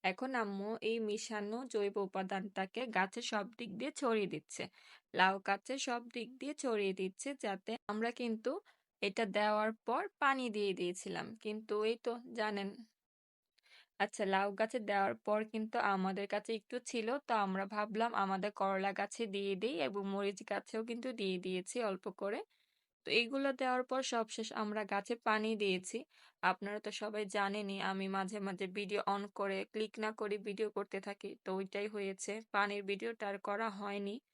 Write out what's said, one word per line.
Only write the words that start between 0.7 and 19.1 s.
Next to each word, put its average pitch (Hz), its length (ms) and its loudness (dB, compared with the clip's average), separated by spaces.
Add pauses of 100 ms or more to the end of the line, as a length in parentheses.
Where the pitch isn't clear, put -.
এই 226 180 2
মিশানো 214 580 -2 (140)
জৈব 202 260 0
উপাদানটাকে 190 880 -2
গাছের 220 460 0
সব 208 140 0 (100)
দিক 226 200 -8
দিয়ে 254 240 -2
ছড়িয়ে 220 340 4
দিচ্ছে। - 280 -8 (520)
লাউ 185 200 8 (120)
গাছের 202 320 0
সব 240 220 -2 (140)
দিক 233 140 -4 (100)
দিয়ে 285 160 -4
ছড়িয়ে 208 460 2
দিচ্ছে, 190 280 -2 (140)
যাতে 202 300 -2 (160)
আমরা 220 240 0
কিন্তু 233 380 -2 (520)
এটা 202 240 2
দেওয়ার 214 440 4 (160)
পর 254 160 2 (160)
পানি 269 320 4
দিয়ে 202 240 2
দিয়েছিলাম, 180 520 -2 (160)
কিন্তু 214 320 -4 (100)
এই 233 180 2
তো 240 100 -2 (200)
জানেন। 208 360 -2 (1300)
আচ্ছা, 214 260 0
লাউ 196 260 4
গাছে 220 280 0
দেওয়ার 202 340 2 (120)
পর 214 140 4 (120)
কিন্তু 220 240 -2 (180)
আমাদের 190 340 0
কাছে 208 260 -2
একটু 226 220 -6 (120)
ছিল, 226 200 0 (180)
তো 254 80 0
আমরা 196 320 2
ভাবলাম 214 480 0
আমাদের 196 360 2 (100)
করলা 196 320 4
গাছে 202 340 -2